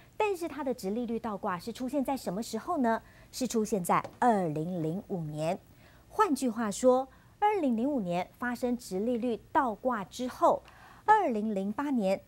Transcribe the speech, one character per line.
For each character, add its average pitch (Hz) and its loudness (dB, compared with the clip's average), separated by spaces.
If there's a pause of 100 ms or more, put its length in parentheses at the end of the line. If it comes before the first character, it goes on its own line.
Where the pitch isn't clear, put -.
(160)
但 415 0
是 330 -6
它 294 -8
的 262 -2
殖 190 -4
利 240 -2
率 226 -4
倒 220 -6
挂 185 -4
是 220 -10
出 254 -6
现 277 0
在 269 0
什 214 -6
么 196 -4
时 220 -6
候 330 -2
呢？ 226 2 (300)
是 - -4
出 220 0
现 202 -2
在 170 4 (180)
二 208 4
零 160 -4
零 160 -2
五 180 -4
年。 151 -4 (480)
换 403 2
句 254 0
话 214 -2
说， 254 4 (320)
二 415 2
零 262 2
零 247 0
五 269 0
年 202 -2
发 247 -4
生 247 -2
殖 190 -6
利 240 0
率 226 -2 (140)
倒 269 2
挂 220 -2
之 254 -8
后， - 4 (440)
二 415 6
零 214 0
零 196 -2
八 285 -2
年 196 2